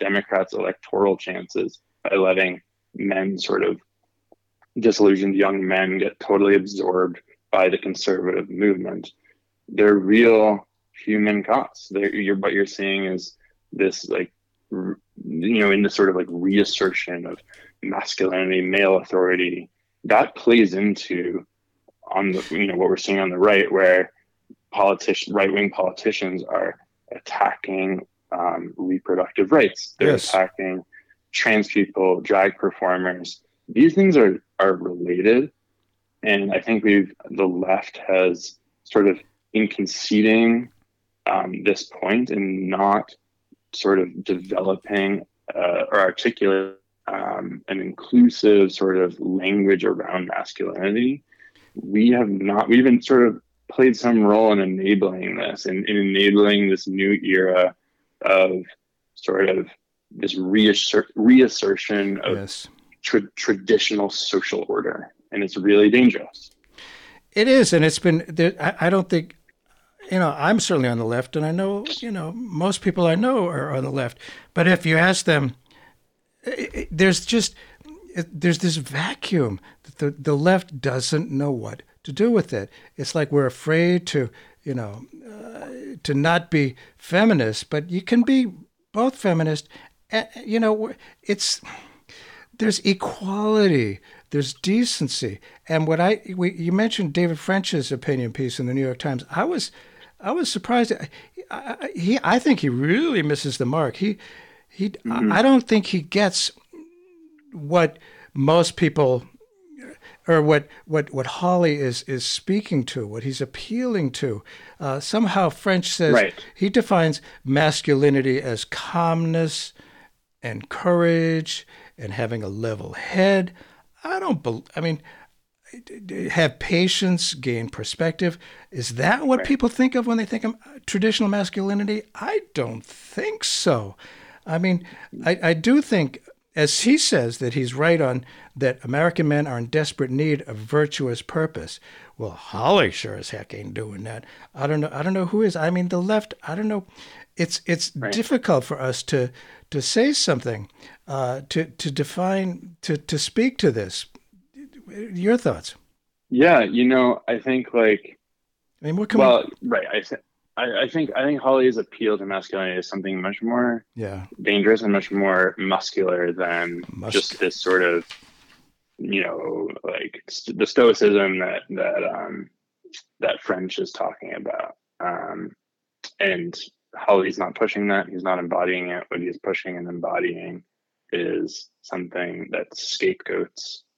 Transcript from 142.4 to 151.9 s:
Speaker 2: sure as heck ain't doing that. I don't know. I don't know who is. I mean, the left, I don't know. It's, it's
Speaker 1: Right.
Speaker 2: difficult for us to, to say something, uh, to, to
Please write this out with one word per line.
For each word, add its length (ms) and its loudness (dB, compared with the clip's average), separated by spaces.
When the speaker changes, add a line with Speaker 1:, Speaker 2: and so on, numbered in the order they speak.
Speaker 2:
sure 240 -10
as 160 -14
heck 240 -14
ain't 180 -14
doing 320 -12
that. 220 -14
I 120 -6
don't 140 -2
know. 120 -4
I 100 -8
don't 120 -2
know 120 -2
who 140 -2
is. 160 0
I 140 -2
mean, 180 -2
the 140 -2
left, 400 -2
I 120 -10
don't 140 -6
know. 160 -4
It's, 280 -4
it's 320 -6
Speaker 1:
Right. 160 -6
Speaker 2:
difficult 520 0
for 140 -8
us 260 -6
to, 280 -2
to 120 -4
say 300 2
something, 580 -4
uh, 400 -4
to, 160 -2
to 260 -10